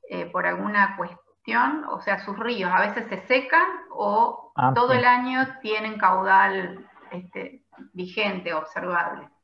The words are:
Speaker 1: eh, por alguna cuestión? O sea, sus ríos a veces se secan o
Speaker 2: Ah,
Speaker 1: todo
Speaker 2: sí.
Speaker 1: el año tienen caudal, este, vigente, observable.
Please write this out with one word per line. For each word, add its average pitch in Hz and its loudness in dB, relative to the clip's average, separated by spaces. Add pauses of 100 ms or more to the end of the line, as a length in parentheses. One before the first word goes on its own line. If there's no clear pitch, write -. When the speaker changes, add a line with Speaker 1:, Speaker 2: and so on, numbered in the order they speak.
(120)
Speaker 1:
eh, 175 -8
por 180 -4
alguna 196 0
cuestión? 247 -4
O - -8
sea, 196 -4
sus 202 -10
ríos 214 -4
a 185 4
veces 208 -2
se 190 -8
secan 269 4 (260)
o - 0 (100)
Speaker 2:
Ah, 131 4
Speaker 1:
todo 247 4
Speaker 2:
sí. 254 4
Speaker 1:
el 247 2
año 254 4 (220)
tienen 214 -4
caudal, 190 2 (240)
este, - -14 (300)
vigente, 180 -4
observable. 175 -4 (140)